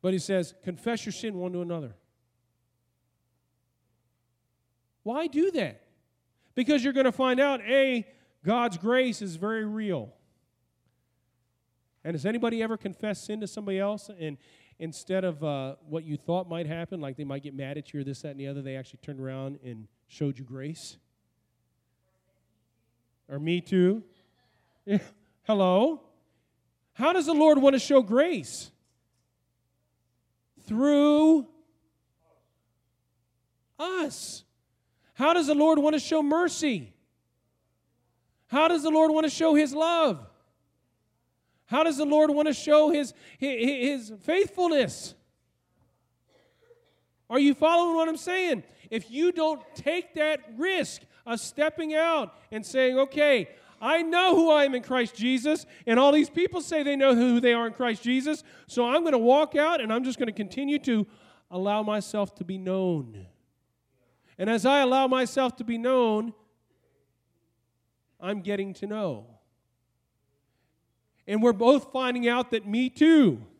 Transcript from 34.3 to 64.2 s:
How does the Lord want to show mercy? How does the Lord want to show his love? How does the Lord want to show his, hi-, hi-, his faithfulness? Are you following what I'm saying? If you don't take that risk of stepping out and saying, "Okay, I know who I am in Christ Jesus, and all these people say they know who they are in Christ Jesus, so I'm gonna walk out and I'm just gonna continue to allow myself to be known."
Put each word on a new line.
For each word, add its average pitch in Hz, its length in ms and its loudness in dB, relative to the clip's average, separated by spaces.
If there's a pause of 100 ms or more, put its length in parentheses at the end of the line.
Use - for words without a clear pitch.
How 302 180 2
does 339 140 0
the 294 80 2
Lord 311 240 4
want 302 160 2
to 285 40 0
show 311 240 0
mercy? 285 720 -2 (1500)
How 302 200 2
does 330 160 0
the 320 60 0
Lord 311 220 6
want 311 140 2
to 294 40 0
show 320 240 2
his 294 200 4
love? 311 520 0 (1400)
How 294 180 0
does 320 140 0
the 302 80 0
Lord 302 260 4
want 294 160 0
to 294 60 0
show 302 360 4
his, 294 240 -2 (260)
hi-, 269 80 -4
hi-, 254 340 -2
his 247 300 -4 (100)
faithfulness? 330 920 0 (2250)
Are 247 100 2
you 285 140 6
following 339 420 2
what 320 120 2
I'm 320 100 -4
saying? 349 460 -2 (260)
If 220 220 -8
you 320 200 0
don't 311 300 -2 (140)
take 349 400 -6
that 302 260 -2 (160)
risk 349 460 -4 (220)
of 233 140 -6
stepping 311 540 -4
out 311 400 0 (180)
and 220 140 -10
saying, 254 320 0
"Okay, 269 520 2 (300)
I 311 220 0
know 339 340 2
who 330 140 6
I 294 160 6
am 269 80 0
in 247 80 -4
Christ 254 340 -4
Jesus, 254 500 -2 (200)
and 233 140 4
all 285 120 8
these 302 180 4
people 359 300 -2
say 311 220 -4
they 285 140 -2
know 269 180 4
who 240 260 4
they 240 140 4
are 233 140 0
in 226 60 -8
Christ 233 280 -4
Jesus, 262 420 -2 (220)
so 240 200 -2
I'm 294 180 2
gonna 294 160 2
walk 269 360 4
out 311 240 2
and 220 140 -4
I'm 247 100 -2
just 247 140 -6
gonna 233 140 -4
continue 277 480 -4
to 226 260 0 (460)
allow 202 320 -2
myself 208 520 -4
to - 80 -12
be 190 140 -8
known." 170 680 -4 (1120)